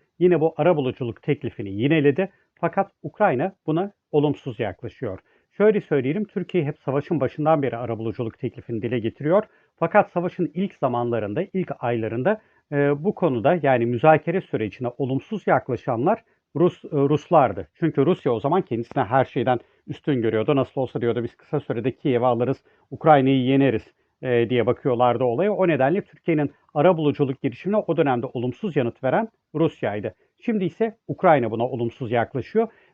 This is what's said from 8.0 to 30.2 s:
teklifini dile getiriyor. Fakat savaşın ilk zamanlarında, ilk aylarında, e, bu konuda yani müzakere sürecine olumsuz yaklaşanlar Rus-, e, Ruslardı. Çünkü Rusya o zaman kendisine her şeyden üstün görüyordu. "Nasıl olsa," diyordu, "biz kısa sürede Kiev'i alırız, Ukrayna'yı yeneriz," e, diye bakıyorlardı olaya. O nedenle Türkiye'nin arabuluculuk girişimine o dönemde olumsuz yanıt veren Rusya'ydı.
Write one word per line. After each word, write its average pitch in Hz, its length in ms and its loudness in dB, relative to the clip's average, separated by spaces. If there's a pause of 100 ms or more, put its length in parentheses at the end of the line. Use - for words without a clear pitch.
teklifini 117 420 -8
dile 120 180 -4
getiriyor. 147 440 0 (320)
Fakat 170 360 0
savaşın 175 420 -4
ilk 190 220 -4
zamanlarında, 120 680 -2 (100)
ilk 180 260 -4
aylarında, 123 600 -2 (300)
e, 143 320 0
bu 208 120 -2
konuda 143 460 0
yani 127 240 2
müzakere 156 560 2
sürecine 110 460 -6 (100)
olumsuz 135 500 -4
yaklaşanlar 135 760 0 (320)
Rus-, 160 300 0
e, 139 240 0
Ruslardı. 131 640 2
Çünkü 147 320 0
Rusya 156 260 0
o 113 80 0
zaman 165 220 0
kendisine 120 420 -4
her 123 220 2
şeyden 127 340 -2 (280)
üstün 139 340 -4
görüyordu. 110 340 0
"Nasıl 135 260 -2
olsa," 127 200 -6
diyordu, 117 220 -2
"biz 117 120 -8
kısa - 240 -6
sürede 123 320 -4
Kiev'i 123 340 -2
alırız, 123 380 0 (280)
Ukrayna'yı 135 520 4
yeneriz," 131 500 2 (280)
e, 120 280 0
diye 120 160 2
bakıyorlardı 123 580 0
olaya. 139 300 0
O 185 140 0
nedenle 151 340 2
Türkiye'nin 151 500 -4 (220)
arabuluculuk 147 680 2
girişimine 156 360 -4
o 170 200 -2
dönemde 135 360 0
olumsuz 127 420 -6
yanıt 120 280 -4
veren 170 240 0 (280)
Rusya'ydı. 113 600 -4 (260)